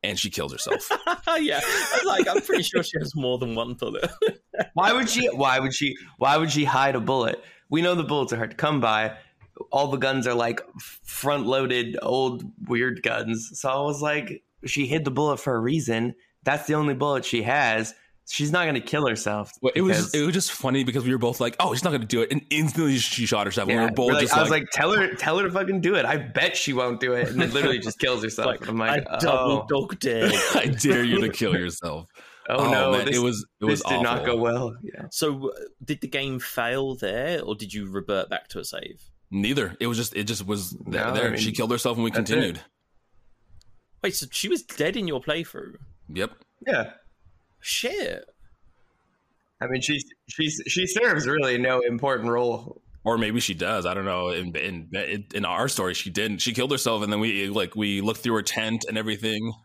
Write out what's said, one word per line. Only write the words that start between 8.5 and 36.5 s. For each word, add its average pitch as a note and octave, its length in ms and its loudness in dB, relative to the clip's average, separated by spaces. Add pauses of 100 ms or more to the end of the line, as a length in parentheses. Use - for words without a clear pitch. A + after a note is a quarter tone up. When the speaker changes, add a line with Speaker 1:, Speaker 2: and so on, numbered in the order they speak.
Speaker 3:
to - 40 -16
come D3+ 260 2
by. A2 360 2 (540)
All C#3+ 160 2
the C3+ 100 -2
guns C3 300 0
are, B2 80 2
like, A#2 260 0 (420)
front-loaded, B2+ 1000 0
old, B2+ 400 2 (240)
weird A#2+ 340 0
guns. A2+ 480 -2 (100)
So C#3 100 -2
I C3+ 120 0
was C#3+ 200 -2
like, D3 420 -2 (220)
"She C#3 200 0
hid D3+ 200 0
the C3+ 60 0
bullet C#3+ 260 2
for C3 180 -2
a A2+ 40 0
reason. A#2 540 0 (300)
That's C#3+ 240 0
the D3+ 80 2
only D3 180 2
bullet C3+ 320 0
she A#2 180 0
has. A2+ 500 2 (360)
She's D3 220 0
not F3+ 140 2
gonna C#3+ 140 0
kill D3 280 0
herself G#2 440 -2 (100)
Speaker 1:
Well, B2+ 140 2
it D#3 60 2
was F#3 160 4
just, - 140 0
Speaker 3:
because" D3+ 100 2
Speaker 1:
it D3 40 2
was F3 80 2
just F#3 200 0
funny C3+ 300 0
because B2 200 0
we B2+ 80 2
were C3 60 4
both A#2+ 220 0
like, A#2+ 200 0
"Oh, F3+ 140 2
she's - 100 -2
not F3+ 80 2
gonna A#2+ 140 0
do A#2 160 2
it," A2+ 100 2
and C3+ 100 0 (100)
instantly D3+ 480 2
she A#2 260 0
shot G#2 220 2
herself. G2 220 0
And A2 80 4
we A2+ 60 4
Speaker 3:
Yeah, A2 60 2
Speaker 1:
were A2 60 -2
both B2 120 4
Speaker 3:
we're B2+ 60 4
like, D3 100 4
Speaker 1:
just D3+ 140 4
Speaker 3:
I D#3 40 6
was - 100 4
Speaker 1:
like, D#3 120 4
Speaker 3:
like, - 80 -10
"Tell E3 220 2
her, G3 220 2
tell D#3+ 240 0
her G3 60 2
to F3 60 0
fucking F#3+ 300 0
do F3+ 140 2
it. C#3 100 4
I C#3+ 120 2
bet C3 380 0
she - 180 0
won't B2 260 0
do B2+ 140 2
it." A#2+ 160 2
And B2 120 0
then A#2 100 2
literally C3+ 280 2
just G#2+ 200 -6
kills B2+ 240 2
herself. A2+ 240 -2
Speaker 2:
Like, A#2+ 140 -2
Speaker 3:
And - 80 -8
I'm A2+ 80 -2
like, C3+ 320 2
Speaker 2:
"I - 100 -2
double B2+ 440 2
Speaker 3:
"Oh." - 40 -8
Speaker 2:
dog C#3+ 320 0
dare." B2+ 300 2 (120)
Speaker 1:
<laughs> - 140 0
"I - 120 2
dare B2 360 4
you A#2+ 180 4
to A2 80 2
kill G2+ 260 0
yourself." E2+ 560 -4
Speaker 3:
<laughs> - 40 -20 (340)
Oh, A#2+ 60 0 (100)
Speaker 1:
Oh, - 80 4
Speaker 3:
no, C3+ 180 4
Speaker 1:
man, G2+ 140 2
Speaker 3:
this, - 100 2
Speaker 1:
it B2 60 4
was, A#2 260 0 (140)
it - 20 -2
was G#2+ 160 2
Speaker 3:
this - 100 -4
did F#2 120 2
not A#2+ 220 2
Speaker 1:
awful. A#2+ 120 2
Speaker 3:
go - 0 -
well. A#2 480 0
Yeah. - 280 -12
Speaker 2:
So, C3+ 380 -2
uh, - 40 -8 (280)
did C#3+ 200 -6
the - 80 -6
game C3+ 320 -4
fail C3 560 -2